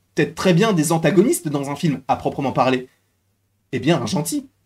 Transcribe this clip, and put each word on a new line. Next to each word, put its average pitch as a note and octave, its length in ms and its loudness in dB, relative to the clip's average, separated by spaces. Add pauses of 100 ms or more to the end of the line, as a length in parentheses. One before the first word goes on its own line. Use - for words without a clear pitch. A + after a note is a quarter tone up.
(160)
peut-être - 200 -2
très F#3 180 2
bien G#3 200 4
des D#3+ 180 0
antagonistes E3 560 2
dans C#3 220 -4
un C#3+ 60 -6
film C#3+ 320 -2
à B2+ 100 0
proprement C3+ 340 -4
parler ? B2+ 380 0 (840)
Eh B2+ 80 -4
bien, C3+ 220 0
un A2+ 60 -6
gentil, D#3+ 400 -4 (180)